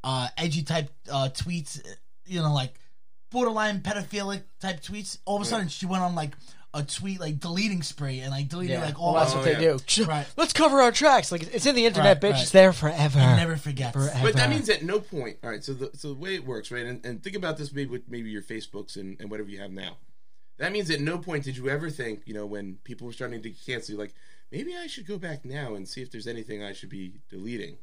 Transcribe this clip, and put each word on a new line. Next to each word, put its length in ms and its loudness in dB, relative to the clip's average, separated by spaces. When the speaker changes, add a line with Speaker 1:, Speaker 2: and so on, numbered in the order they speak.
Speaker 1:
uh, 240 0
edgy 240 0
type, 300 -2
uh, 220 2
tweets, 480 -6
you 120 -4
know, 140 4
like, 220 0
borderline 500 2
pedophilic 600 -4
type 240 -4
tweets. 420 -10
All 120 0
of 40 -2
a 20 -2
Speaker 2:
Right. 60 -4
Speaker 1:
sudden, 200 0
she 180 -6
went 160 0
on, 100 0
like, 200 -4
a 80 -2
tweet, 360 -6
like, 200 -4
deleting 420 0
spree 380 -4
and, 100 -6
like, 180 -2
deleting, 300 -2
Speaker 3:
Yeah. 80 -2
Speaker 1:
like, 160 -4
all 120 2
Speaker 3:
Well, 100 6
that's 100 4
Speaker 2:
Oh, 40 2
Speaker 3:
what 80 0
they 80 6
Speaker 2:
yeah. 240 6
Speaker 3:
do. 180 4
Speaker 1:
Right. 220 -2
Speaker 3:
Let's 160 2
cover 300 8
our 80 10
tracks. 400 6
Like, 200 -4
it's 140 0
in 80 6
the 140 6
internet, 360 8
Speaker 1:
Right, 80 6
Speaker 3:
bitch. 40 6
Speaker 1:
right. 80 4
Speaker 3:
It's 80 -2
there 220 12
forever. 460 4
Speaker 1:
You 60 10
never 320 8
forget. 360 -4
Speaker 3:
Forever. 280 0
Speaker 2:
But 140 6
that 160 6
means 180 0
at 140 2
no 160 0
point, 440 -6
all 60 -6
right, 140 -6
so 100 -6
the, 240 -6
so 120 -8
the 100 -8
way 160 -4
it 100 -8
works, 240 -6
right, 160 -6
and, 180 -8
and 200 -8
think 120 -8
about 220 -4
this 160 -8
maybe 160 -4
with 180 -8
maybe 220 -8
your 140 -8
Facebooks 540 -10
and, 220 -10
and 120 -10
whatever 180 -8
you 100 -12
have 120 -10
now. 260 -10
That 120 -2
means 200 -2
at 100 0
no 160 -2
point 260 -4
did 140 -8
you 120 -4
ever 200 -2
think, 380 -6
you 80 -10
know, 100 -6
when 380 -8
people 240 -12
were 60 -12
starting 280 -10
to 80 -10
cancel 460 -8
you, 40 -8
like, 140 -8
"Maybe 240 -8
I 100 -10
should 220 -12
go 100 -6
back 260 -8
now 300 -8
and 160 -8
see 140 -10
if 80 -12
there's 160 -10
anything 360 -8
I 100 -10
should 160 -14
be 240 -10
deleting." 520 -10